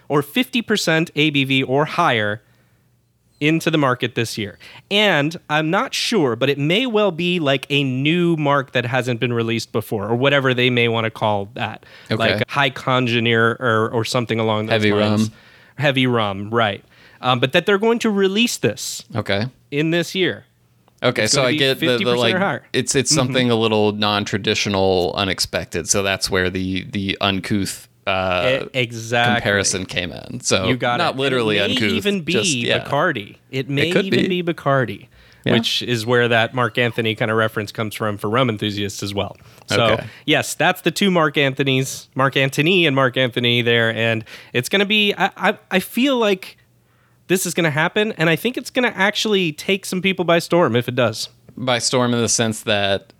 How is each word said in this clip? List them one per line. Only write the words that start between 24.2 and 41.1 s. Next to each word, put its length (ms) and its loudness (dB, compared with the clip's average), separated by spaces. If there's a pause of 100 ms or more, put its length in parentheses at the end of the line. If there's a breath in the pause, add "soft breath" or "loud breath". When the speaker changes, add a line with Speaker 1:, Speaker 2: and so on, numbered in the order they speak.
Speaker 2:
non-traditional, 760 0
unexpected. 720 -4
So 140 0
that's 260 -2
where 200 0
the, 340 -4
the 380 -4
uncouth, 680 -2 (200)
uh, 580 0
Speaker 1:
E-, 40 -12 (100)
exactly. 560 0
Speaker 2:
comparison 500 0
came 260 -4
in. 300 -12
So 260 0
Speaker 1:
You 100 0
got 200 -2
Speaker 2:
not 100 0
Speaker 1:
it. 40 0
And 80 -6
Speaker 2:
literally 380 0
Speaker 1:
it 120 0
may 60 -2
Speaker 2:
uncouth, 180 0
Speaker 1:
even 280 -2
be 120 -4
Speaker 2:
just, 200 0
yeah. 300 -2
Speaker 1:
Bacardi. 540 -2 (140)
It 180 -6
may 200 0
Speaker 2:
It 40 -2
could 120 2
Speaker 1:
even 220 0
Speaker 2:
be. 140 0
Speaker 1:
be 120 -4
Bacardi, 540 -2 (380 soft breath)
Speaker 2:
Yeah. 80 2
Speaker 1:
which 280 0
is 240 -2
where 220 2
that 260 2
Mark 240 0
Anthony 380 0
kind 160 -2
of 60 2
reference 340 -2
comes 240 -6
from 220 -4
for 120 -6
rum 200 2
enthusiasts 540 -4
as 100 -6
well. 240 -6 (300 loud breath)
So, 160 0 (100)
Speaker 2:
Okay. 120 -4 (200 loud breath)
Speaker 1:
yes, 300 0
that's 260 0
the 100 0
two 200 0